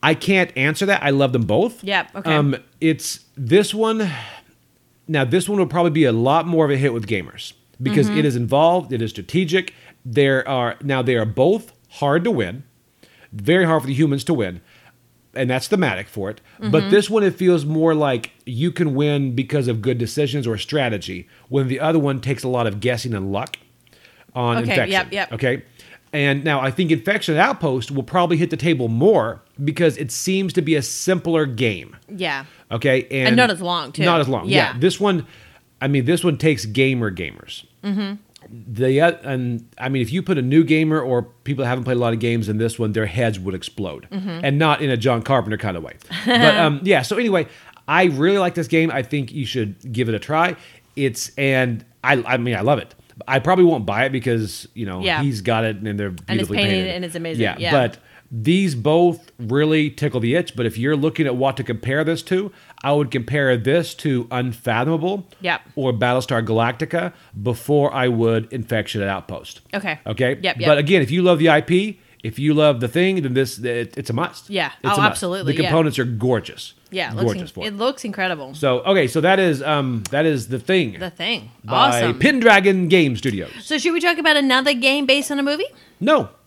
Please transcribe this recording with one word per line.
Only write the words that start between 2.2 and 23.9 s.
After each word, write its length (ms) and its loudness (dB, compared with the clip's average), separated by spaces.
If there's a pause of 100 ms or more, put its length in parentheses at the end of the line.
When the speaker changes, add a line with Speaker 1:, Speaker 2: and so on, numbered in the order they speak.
Speaker 1:
Um, 220 2 (240)
it's 400 -2 (160)
this 380 2
one. 340 0 (1000)
Now, 160 2
this 240 0
one 100 0
will 80 2
probably 240 2
be 140 4
a 80 4
lot 340 2
more 180 2
of 60 0
a 60 2
hit 160 0
with 140 -6
gamers 460 -6 (280)
because 280 2
Speaker 2:
Mm-hmm. 100 0
Speaker 1:
it 60 2
is 120 2
involved. 560 2
It 100 -2
is 80 -4
strategic. 640 -2 (300)
There 440 2
are, 340 -2
now 200 0
they 140 2
are 80 2
both 480 0 (180)
hard 340 0
to 60 2
win, 320 -2 (680)
very 320 2
hard 180 2
for 60 -6
the 60 -2
humans 300 2
to 100 0
win, 260 -4 (760)
and 160 -2
that's 180 -2
thematic 400 0
for 220 -8
it. 100 -14 (200)
But 100 -4 (140)
Speaker 2:
Mm-hmm. 60 0
Speaker 1:
this 200 4
one, 140 2
it 100 2
feels 300 2
more 300 2
like 380 0 (140)
you 240 -2
can 240 -2
win 400 0
because 340 -2
of 140 -2
good 160 0
decisions 480 -2
or 120 -2
strategy, 680 -4 (200)
when 200 0
the 120 -4
other 180 2
one 220 0
takes 240 -4
a 40 -2
lot 180 0
of 140 -4
guessing 340 -2
and 180 -4
luck 240 -6 (800)